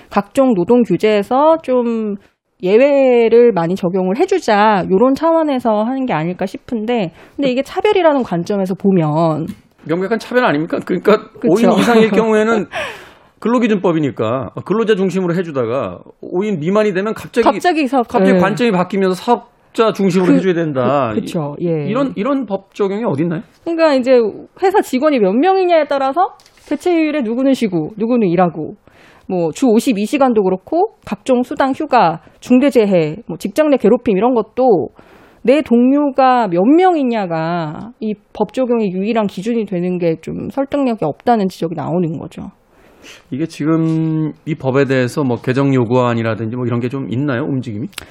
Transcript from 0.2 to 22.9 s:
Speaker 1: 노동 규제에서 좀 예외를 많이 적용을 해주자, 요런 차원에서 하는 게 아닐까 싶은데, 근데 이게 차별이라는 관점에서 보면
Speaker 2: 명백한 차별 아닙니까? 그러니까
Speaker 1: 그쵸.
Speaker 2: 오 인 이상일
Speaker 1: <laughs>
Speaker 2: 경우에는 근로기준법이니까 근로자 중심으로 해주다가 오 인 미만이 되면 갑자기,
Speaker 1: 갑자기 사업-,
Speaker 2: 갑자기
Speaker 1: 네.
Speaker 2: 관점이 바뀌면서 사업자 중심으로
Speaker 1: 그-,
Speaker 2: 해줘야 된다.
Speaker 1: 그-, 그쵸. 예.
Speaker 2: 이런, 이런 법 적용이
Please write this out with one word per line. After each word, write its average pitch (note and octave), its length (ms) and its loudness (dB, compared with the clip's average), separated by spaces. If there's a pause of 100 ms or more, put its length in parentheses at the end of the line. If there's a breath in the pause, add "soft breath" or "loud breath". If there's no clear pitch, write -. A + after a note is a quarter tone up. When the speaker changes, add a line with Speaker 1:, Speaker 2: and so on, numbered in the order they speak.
Speaker 1:
노동 A3+ 300 4
규제에서 G#3+ 800 2
좀 A#3 540 -2 (480 soft breath)
예외를 A#3+ 920 4
많이 E3+ 220 -2
적용을 F#3 420 -2
해주자, A3 720 2
요런 A#3 260 4
차원에서 C#4+ 680 0
하는 C4 220 -4
게 A#3 80 -4
아닐까 F3 320 -4
싶은데, G#3+ 680 -6 (240 loud breath)
근데 C#4 140 0
이게 B3+ 140 0
차별이라는 F4 600 2
관점에서 F#3+ 520 -2
보면 D#3+ 720 0 (420)
Speaker 2:
명백한 F#3 300 -2
차별 B3 260 -2
아닙니까? D#3+ 400 -2
그러니까 F#3+ 320 2 (220)
Speaker 1:
그쵸. - 100 -2
Speaker 2:
오 F#3 100 4
인 A#3 200 4
이상일 A3 320 4
Speaker 1:
<laughs> A3 40 0
Speaker 2:
경우에는 A3 500 2 (720 loud breath)
근로기준법이니까 E3+ 1120 -2 (160)
근로자 G#3+ 300 0
중심으로 F3+ 400 -2
해주다가 B2+ 640 -4 (220)
오 F3+ 220 -4
인 G#3 160 -4
미만이 G3+ 340 0
되면 G3+ 200 -4
갑자기, - 320 -2
Speaker 1:
갑자기 D#4 420 0
사업-, B3 200 -2
Speaker 2:
갑자기 F#3+ 260 2
Speaker 1:
네. F3+ 60 4
Speaker 2:
관점이 G3 320 0
바뀌면서 F#3 440 0
사업자 - 760 -2
중심으로 F#3 380 2
Speaker 1:
그-, F#3 60 4
Speaker 2:
해줘야 F3+ 160 0
된다. C3+ 600 0
Speaker 1:
그-, G#2 80 -2
그쵸. D3 400 -6
예. D#3+ 260 -2
Speaker 2:
이런, A#3+ 280 -2
이런 C4+ 300 -2
법 G3 280 -8
적용이 G3+ 320 -2